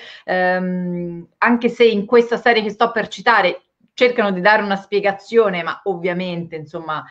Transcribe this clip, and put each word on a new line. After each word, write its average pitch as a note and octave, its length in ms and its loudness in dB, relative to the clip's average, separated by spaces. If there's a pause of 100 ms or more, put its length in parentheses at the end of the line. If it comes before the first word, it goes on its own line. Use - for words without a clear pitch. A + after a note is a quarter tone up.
(260)
ehm, F3+ 1040 -2 (100)
anche A#3+ 320 2
se A#3 160 2
in G#3+ 200 2
questa A#3 320 2
serie G#3+ 260 2
che G#3 80 -4
sto A3+ 200 -2
per G#3 160 -4
citare G3 540 0 (320)
cercano A#3+ 380 0
di F3+ 100 -4
dare G#3 220 4
una G3 140 -2
spiegazione, G3 840 0
ma D#3+ 200 -8
ovviamente, F3 720 -4
insomma, D#3 560 -10